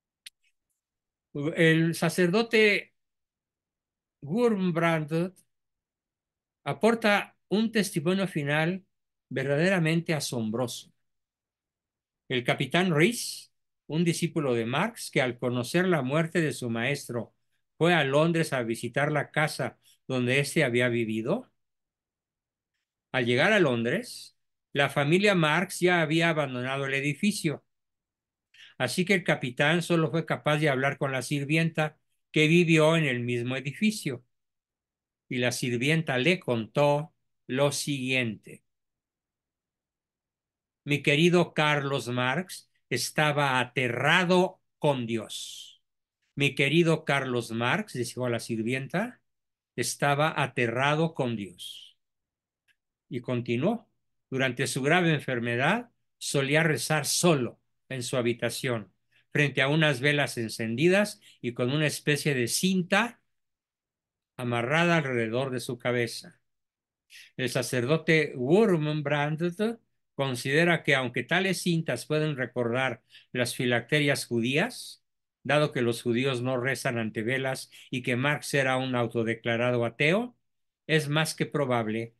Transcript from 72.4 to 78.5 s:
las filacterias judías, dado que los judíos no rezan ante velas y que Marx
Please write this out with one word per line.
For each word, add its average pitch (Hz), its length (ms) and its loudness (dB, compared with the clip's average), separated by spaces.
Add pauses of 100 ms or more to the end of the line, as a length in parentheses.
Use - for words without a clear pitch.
las 123 220 -2
filacterias 131 720 0
judías, 135 800 -4 (380)
dado 147 300 2
que 131 100 -2
los 117 200 0
judíos 120 400 0
no 127 160 -2
rezan 127 400 -2
ante 110 240 -4
velas 131 480 -4 (200)
y 127 120 -6
que 123 140 -2
Marx 143 380 -2